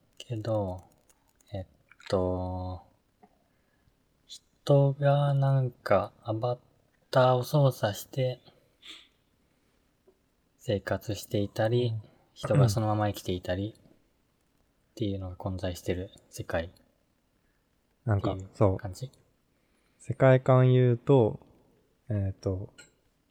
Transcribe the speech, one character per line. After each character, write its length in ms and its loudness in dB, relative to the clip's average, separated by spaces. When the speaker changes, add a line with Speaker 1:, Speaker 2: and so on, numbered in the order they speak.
Speaker 1:
け 180 -12
ど、 480 -6
え 80 -8
っ 40 -14
と、 720 -4
人 680 0
が 400 0
な 280 2
ん 100 -2
か 400 0
ア 100 -4
バ 240 -4
タ 200 4
ー 40 4
を 80 0
操 280 2
作 220 -4
し 160 -14
て、 320 -6
生 200 -4
活 360 -6
し 100 -12
て 140 -2
い 80 -2
た 220 -2
り、 200 0
Speaker 2:
う 40 -4
ん。 80 -8
Speaker 1:
人 220 -2
が 120 6
そ 140 -2
の 60 -2
ま 80 0
ま 120 0
生 120 -6
き 20 -14
て 100 -6
い 100 -4
た 140 -6
り、 200 -6
っ 1200 -20
て 100 -6
い 100 -4
う 40 -8
の 100 -10
が 60 -14
混 220 -8
在 180 -6
し 60 -16
て 120 -4
る 160 -8
世 140 -14
界 280 -6
Speaker 2:
な 100 0
ん 60 0
か、 120 -2
Speaker 1:
っ 40 -8
て 40 -12
い 40 -16
う 320 0
感 160 -12
じ？ 140 -12
Speaker 2:
そ 40 -20
う。 0 -
世 140 -8
界 280 4
観 320 6
言 200 4
う 40 2
と、 420 4
え 40 -4
ー 180 -2
っ 20 -6
と、 400 -6